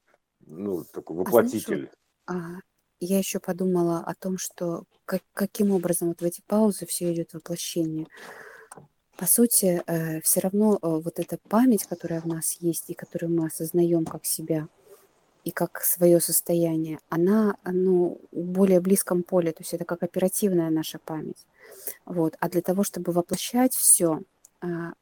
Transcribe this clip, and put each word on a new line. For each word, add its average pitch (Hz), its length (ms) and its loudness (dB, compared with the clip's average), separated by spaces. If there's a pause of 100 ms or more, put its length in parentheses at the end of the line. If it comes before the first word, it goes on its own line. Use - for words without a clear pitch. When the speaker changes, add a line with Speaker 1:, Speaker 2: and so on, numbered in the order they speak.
(460)
Speaker 1:
ну, 85 380 -8 (100)
такой 85 300 -10
Speaker 2:
А 107 60 -4
знаешь, 113 380 4
вот, 73 120 -2
Speaker 1:
воплотитель. - 100 -12 (360)
Speaker 2:
а, 175 320 -8 (420)
я 185 180 0
ещё 190 220 -2
подумала 175 600 0
о - 140 -8
том, 185 240 -6
что 170 460 -6 (200)
как, - 180 -4 (120)
каким 202 380 0
образом 175 360 0
вот 170 120 -4
в 170 40 -6
эти 170 220 -4
паузы 208 400 2
всё 175 260 -4
идёт 165 220 -6
воплощение. 160 720 -4 (1120)
По 180 80 -6
сути, 196 600 4
э, 160 360 -2
всё - 180 2
равно, 202 420 2
э, - 40 -2 (180)
вот 165 140 -6
эта 170 200 -6 (100)
память, 233 360 4
которая 170 360 -6
в 165 60 -8
нас 165 340 -4
есть 170 300 -2
и 170 40 -6
которую - 400 -8
мы 165 120 2
осознаём 165 580 0
как 165 200 -10
себя 160 440 -4 (760)
и - 80 -4
как - 320 -4
своё 175 360 6
состояние, 160 800 0 (100)
она, 202 540 2
ну, 180 560 2 (120)
в - 80 -8
более 180 400 4
близком 185 440 2
поле, 170 280 0
то - 100 -12
есть - 120 -10
это 170 120 -6
как 170 160 -4
оперативная 180 680 0
наша 156 340 -2
память. - 420 -10 (600)
Вот. 165 340 0
А 175 100 -2
для 175 120 0
того, 190 220 2
чтобы 175 280 -4
воплощать 190 600 0
всё, - 460 4 (420)
а, 170 380 -6